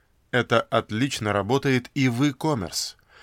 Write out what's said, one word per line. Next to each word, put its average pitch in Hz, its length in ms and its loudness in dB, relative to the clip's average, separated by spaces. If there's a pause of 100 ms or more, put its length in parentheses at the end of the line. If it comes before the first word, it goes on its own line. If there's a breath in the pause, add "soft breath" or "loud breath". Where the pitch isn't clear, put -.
(320)
Это 120 300 2
отлично 110 720 -2
работает 127 600 0
и 135 140 2
в 120 160 0
e-commerce. 139 720 -2 (280 soft breath)